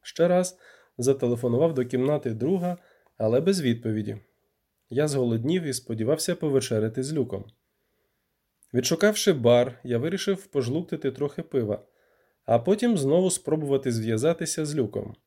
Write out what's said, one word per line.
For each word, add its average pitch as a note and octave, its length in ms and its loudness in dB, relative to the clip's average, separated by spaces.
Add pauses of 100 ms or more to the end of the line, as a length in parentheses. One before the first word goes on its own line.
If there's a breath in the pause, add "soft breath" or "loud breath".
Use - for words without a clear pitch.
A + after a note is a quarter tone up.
Ще - 260 0
раз F3+ 300 2 (400 soft breath)
зателефонував B2 760 2
до B2+ 120 0
кімнати C3 440 -2
друга, F3 480 -2 (400 soft breath)
але A2+ 240 2
без F3+ 200 0
відповіді. A2 560 -2 (720)
Я C#3+ 180 0
зголоднів C3+ 560 0
і C#3 100 -4
сподівався A#2+ 640 -2
повечеряти B2+ 680 0
з D3 100 -6
Люком. A#2 320 -4 (1300)
Відшукавши F#3 600 2
бар, A#2+ 500 4
я A#2 140 -2
вирішив F#3 480 -2
пожлуктити C#3 680 -2
трохи C#3+ 320 -6
пива, G#2+ 380 -2 (640)
а A#2 140 4
потім G#3+ 380 2
знову E3 340 2
спробувати C#3 600 -2
зв'язатися B2 760 -2
з D3 100 -8
Люком. G#2+ 400 -4 (120)